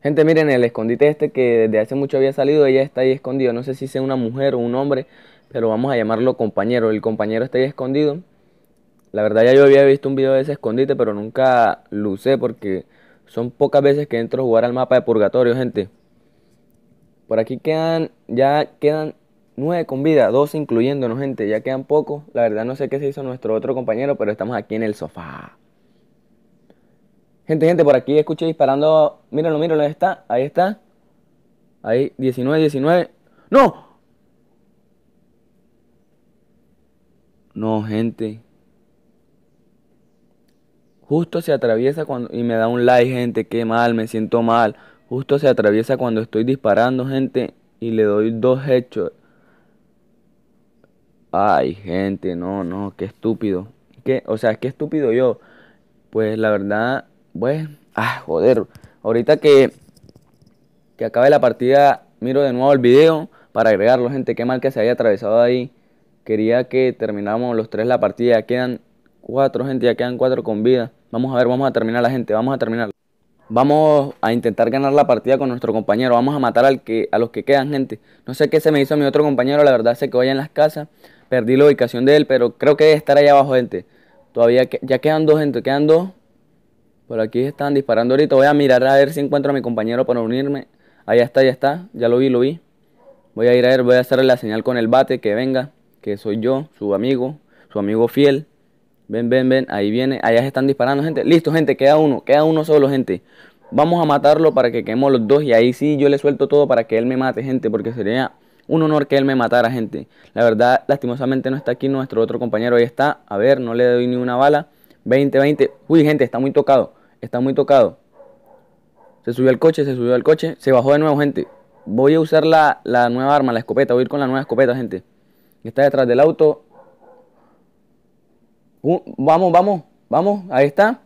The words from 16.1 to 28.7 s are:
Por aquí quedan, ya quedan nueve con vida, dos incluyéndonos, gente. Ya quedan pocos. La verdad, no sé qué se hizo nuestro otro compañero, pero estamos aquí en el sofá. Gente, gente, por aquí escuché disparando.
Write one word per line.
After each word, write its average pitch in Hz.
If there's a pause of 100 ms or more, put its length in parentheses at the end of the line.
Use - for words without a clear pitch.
Por 110
aquí 113
quedan, 160 (160)
ya 139
quedan 151 (420)
nueve 160
con 135
vida, 147
dos 139
incluyéndonos, 127
gente. 120
Ya 107
quedan 131
pocos. 147 (100)
La 120
verdad, 110
no 127
sé 139
qué 139
se 143
hizo 139
nuestro 127
otro 120
compañero, 123
pero 107
estamos 107
aquí 107
en 113
el 107
sofá. 78 (1900)
Gente, 160
gente, 165
por 143
aquí 135
escuché 156
disparando. 151